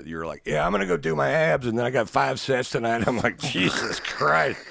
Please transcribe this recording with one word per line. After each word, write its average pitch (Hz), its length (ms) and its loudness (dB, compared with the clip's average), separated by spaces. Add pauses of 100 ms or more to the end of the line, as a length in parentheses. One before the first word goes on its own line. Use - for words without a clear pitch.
you 80 120 -10
were 82 100 -6
like, 73 200 -8
"Yeah, 151 200 0
I'm 180 60 0
gonna 104 140 0
go 180 100 0
do 160 200 -2
my 139 140 2
abs, 151 360 2
and 113 120 0
then 120 80 0
I 127 40 -2
got 120 180 0
five 135 320 2
sets 127 300 0
tonight." 117 320 0
<laughs> 98 60 2
I'm 123 100 2
like, 110 200 0
"Jesus 147 600 0
Christ, 147 600 2 (100)